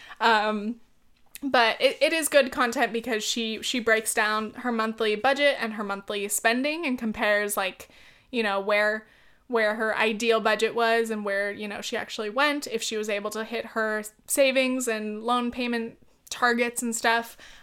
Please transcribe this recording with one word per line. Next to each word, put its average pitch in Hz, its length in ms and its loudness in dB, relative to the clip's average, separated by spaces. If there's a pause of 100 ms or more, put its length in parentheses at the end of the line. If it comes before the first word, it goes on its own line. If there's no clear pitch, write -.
(200)
Um, 214 560 2 (640)
but 254 380 4
it, 269 200 4
it 311 120 4
is 320 160 0
good 269 220 6
content 247 420 0
because 226 300 -2
she, 220 400 -4
she - 160 -2
breaks 220 340 2
down 214 420 0
her 247 180 -4
monthly 220 420 0
budget 269 460 2
and 220 140 -4
her 208 100 -6
monthly 196 440 -6
spending 269 560 0
and 254 140 -2
compares, 208 580 0
like, 190 320 -6 (440)
you 240 100 0
know, 202 160 0
where, 214 480 0 (400)
where 220 300 2
her 220 200 -2
ideal 226 440 2
budget 214 340 2
was 233 360 2
and 214 140 -6
where, 202 280 -2
you 208 160 -8
know, 202 120 -8
she 226 160 -8
actually 214 320 -6
went, 285 380 0
if 226 160 -4
she - 140 -6
was 214 120 -4
able 208 220 -4
to 214 140 -6
hit 226 220 -8
her 214 360 -4 (240)
savings 262 600 2
and 214 340 -4
loan 240 280 0
payment 240 460 -4 (320)
targets 240 540 0
and 233 120 -2
stuff. 226 420 0 (260)